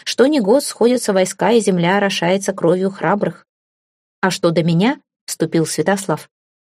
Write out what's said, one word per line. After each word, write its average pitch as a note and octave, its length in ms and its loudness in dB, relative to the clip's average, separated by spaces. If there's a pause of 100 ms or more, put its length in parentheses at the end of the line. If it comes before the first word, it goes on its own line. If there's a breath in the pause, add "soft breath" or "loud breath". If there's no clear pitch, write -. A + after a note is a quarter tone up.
Что - 200 2
ни D4 140 2
год A#3+ 240 2
сходятся A#3+ 500 0
войска, F#3 380 0
и A#3+ 80 4
земля F#3 380 2
орошается G3 560 -2
кровью F#3 360 0
храбрых». F3+ 560 -4 (760)
«А F#3+ 100 0
что F3 200 -2
до E3 120 0
меня», F#3+ 360 0 (320)
вступил E3 340 -2
Святослав, E3+ 640 -4 (400)